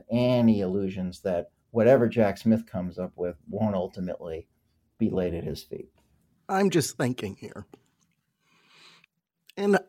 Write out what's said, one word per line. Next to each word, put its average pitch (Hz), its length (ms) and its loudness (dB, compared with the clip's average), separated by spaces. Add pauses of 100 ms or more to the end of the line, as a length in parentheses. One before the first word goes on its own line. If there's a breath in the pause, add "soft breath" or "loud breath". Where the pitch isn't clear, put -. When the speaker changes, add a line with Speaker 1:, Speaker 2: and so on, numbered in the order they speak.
(100)
Speaker 1:
any 120 500 4
illusions 95 600 -4
that 87 300 -2 (200)
whatever 117 380 6
Jack 104 300 2
Smith 113 260 2
comes 90 340 -8
up 90 180 -6
with 87 200 -6 (120)
won't 104 260 -2
ultimately 87 760 -8 (500)
be 110 120 0
laid 90 240 -2
at 85 100 -6
his 78 180 -8
feet. - 280 -14 (580)
Speaker 2:
I'm 196 220 2
just - 260 0
thinking 123 400 -4
here. - 300 -16 (1900 soft breath)
And 196 220 4 (100)